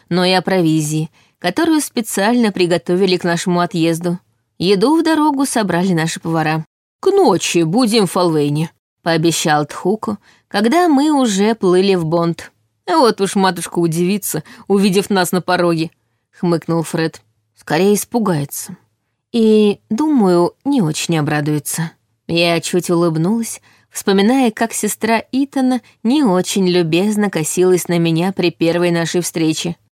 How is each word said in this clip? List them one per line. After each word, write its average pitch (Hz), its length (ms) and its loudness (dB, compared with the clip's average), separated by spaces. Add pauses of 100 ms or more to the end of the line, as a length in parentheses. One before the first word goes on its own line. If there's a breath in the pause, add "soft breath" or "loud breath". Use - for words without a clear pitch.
но 180 160 0
и 185 80 2
о 185 100 2
провизии, 160 720 0 (260 soft breath)
которую 311 420 0
специально 220 680 -2
приготовили 180 680 0
к - 40 -6
нашему 175 380 0
отъезду. 170 580 -2 (400)
Еду 202 400 2
в 311 60 0
дорогу 302 420 2
собрали 185 460 0
наши 165 260 -2
повара. 160 460 -2 (360)
"К 381 120 2
ночи 202 500 2
будем 208 460 2
в - 20 -6
Фалвейне", 156 640 0 (320)
пообещал 160 600 0
Тхуко, 208 540 -4 (300 soft breath)
когда 254 400 2
мы 294 240 2
уже 220 420 2
плыли 190 400 2
в 175 100 -2
Бонд. 170 460 -2 (340)
"Вот 294 360 2
уж 196 160 -2
матушка 185 420 -2
удивится, 170 640 -2 (240 loud breath)
увидев 190 420 2
нас 185 220 0
на 185 100 0
пороге", 170 520 0 (460)
хмыкнул 170 440 -2
Фред. 160 400 -4 (340)
"Скорее 185 380 0
испугается. 190 840 -4 (560)
И, 214 480 2 (100)
думаю, 214 640 2 (100)
не 277 180 0
очень 156 360 -2
обрадуется". 151 720 -4 (360)
Я 170 320 0
чуть 180 300 -4
улыбнулась, 175 680 0 (300 soft breath)
вспоминая, 240 600 2
как 226 220 -4
сестра 220 500 -4 (100)
Итана 254 480 -2 (220 soft breath)
не 277 220 2
очень 180 440 2
любезно 180 600 0
косилась 180 580 0
на 170 100 0
меня 170 340 0
при 175 180 0
первой 170 400 0
нашей 170 300 -2
встрече. 165 560 -4 (180)